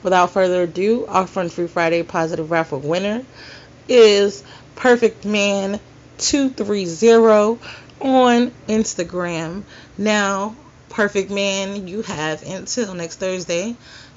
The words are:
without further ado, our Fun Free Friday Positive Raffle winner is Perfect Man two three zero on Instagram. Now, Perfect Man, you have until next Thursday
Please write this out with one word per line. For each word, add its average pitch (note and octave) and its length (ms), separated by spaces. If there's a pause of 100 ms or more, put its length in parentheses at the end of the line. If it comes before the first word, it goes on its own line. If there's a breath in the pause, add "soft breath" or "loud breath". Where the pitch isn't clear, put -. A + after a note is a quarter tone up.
without F3+ 280
further F3+ 320
ado, F#3 440
our F#3 200
Fun F#3 220
Free E3+ 180
Friday E3+ 360
Positive E3 480
Raffle D#3+ 300
winner G3 440 (640 loud breath)
is G#3 560 (320 loud breath)
Perfect A#3+ 480
Man G3+ 560 (360)
two C#4 340
three G3+ 360
zero A3 760 (400 loud breath)
on B3 500 (160)
Instagram. F3 960 (340 loud breath)
Now, G3+ 600 (320)
Perfect G3+ 420
Man, G3 560
you G3 160
have D#3 400
until F#3+ 520
next E3+ 260
Thursday F#3 560 (400 loud breath)